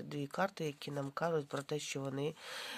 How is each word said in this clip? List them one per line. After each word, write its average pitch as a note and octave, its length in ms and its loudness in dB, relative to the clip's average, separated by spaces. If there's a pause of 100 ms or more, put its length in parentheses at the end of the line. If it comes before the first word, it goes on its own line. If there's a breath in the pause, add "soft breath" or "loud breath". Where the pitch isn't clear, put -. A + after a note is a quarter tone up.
дві D3 220 -2
карти, F3+ 380 0
які D3 260 -2
нам C#3 200 0
кажуть D#3+ 380 2
про C#3 140 0
те, D3+ 160 0
що C#3+ 220 -2
вони, C#3 340 0 (440 loud breath)